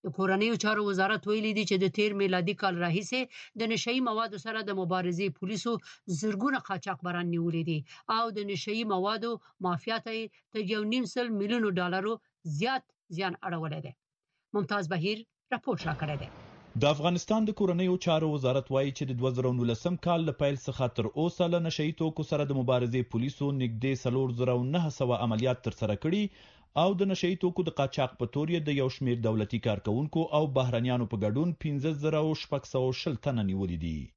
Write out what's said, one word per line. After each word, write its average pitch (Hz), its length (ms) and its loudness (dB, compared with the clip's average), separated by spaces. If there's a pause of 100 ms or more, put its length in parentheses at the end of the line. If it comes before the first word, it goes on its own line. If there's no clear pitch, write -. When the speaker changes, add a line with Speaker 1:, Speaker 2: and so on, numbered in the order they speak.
Speaker 1:
د 160 100 -4
کورنیو 196 460 2
چارو 214 240 2
وزارت 190 400 2
ویلي 214 280 0
دی 214 140 2
چې 196 140 2
د 196 120 4
تیر 208 240 2
میلادي 185 400 2
کال 185 240 0
راهیسې 180 380 0 (400)
د 226 100 0
نشه 233 240 0
یي 262 140 2
موادو 214 340 -4
سره 220 240 -6
د 202 140 -2
مبارزې 180 480 0 (100)
پولیسو 208 340 -4 (460)
زرګونه 214 480 0
قاچاقبران 175 640 -4
نیولي 170 380 0
دي 160 100 0 (380)
او 226 80 2 (120)
د 208 140 -4
نشه 208 260 -4
یي 226 160 -2
موادو 208 380 0 (360)
مافیا 180 380 -2
ته 226 120 -8
یې 226 80 -4 (280)
تر 220 80 -4 (120)
یو 214 180 0
نیم 247 220 0
سل 240 260 -2
میلیونو 208 400 2
ډالرو 185 340 0 (460)
زیات 262 260 0 (320)
زیان 185 180 -2 (120)
اړولی 160 400 -4
دی. 127 60 -14 (600)
ممتاز 202 380 -2
بهیر 208 320 -2 (300)
راپورټ 226 340 -4
راکړی 151 320 -4
دی. - 80 -10 (540)
Speaker 2:
د 147 120 6
افغانستان 175 540 2
د 214 120 -2
کورنیو 180 440 4
چارو 160 300 4
وزارت 131 400 0
وایي 135 180 2
چې 147 160 -6
د 127 140 -2
دوه 131 160 2
زره 127 180 2
نولسم 120 400 0 (100)
کال 165 220 2
له 139 140 -4
پیل 143 240 0
څخه 127 340 -2
تر 107 100 0
اوسه 170 440 0
له 175 120 4
نشه 151 220 0
یي 160 140 -4
توکو 160 280 0
سره 147 160 2
د 135 140 0
مبارزې 123 560 2
پولیسو 135 400 0
نږدې 127 360 0 (120)
څلور 127 380 0
زره 123 140 4 (200)
نهه 160 240 0
سوه 135 260 2
عملیات 120 400 0
ترسره 104 380 -2
کړي 196 500 -2 (280)
او 185 160 4
د 196 120 2
نشه 180 200 0
یي 185 120 0
توکو 180 240 0
د 160 120 -4
قاچاق 139 400 0
په 120 160 -2
تور 156 200 0
یې 156 120 0
د 147 120 0
یو 131 180 2
شمیر 123 260 0
دولتي 110 420 0
کارکوونکو 117 580 0 (160)
او - 20 6 (160)
بهرنیانو 123 560 2
په 104 100 -2
ګډون 143 400 2
پنځه 147 280 0 (120)
زره 151 180 2 (220)
شپږ 139 200 -4 (100)
سوه 131 260 2
شل 139 180 -2 (100)
تنه 120 220 0
نیولي 95 360 0
دي. 80 140 -2 (180)